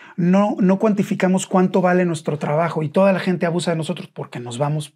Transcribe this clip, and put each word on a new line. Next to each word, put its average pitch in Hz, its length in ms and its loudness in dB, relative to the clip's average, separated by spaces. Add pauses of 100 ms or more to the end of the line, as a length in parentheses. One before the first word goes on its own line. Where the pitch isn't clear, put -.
(160)
no, 190 440 2
no 190 180 4
cuantificamos 190 720 0
cuánto 185 320 2
vale 180 240 2
nuestro 160 340 -4
trabajo 160 460 -2
y 143 40 -4
toda 190 240 4
la 180 60 0
gente 180 260 -2
abusa 175 280 -2
de 165 40 -2
nosotros 165 300 -6
porque - 320 -12
nos 120 200 -10
vamos 151 380 -4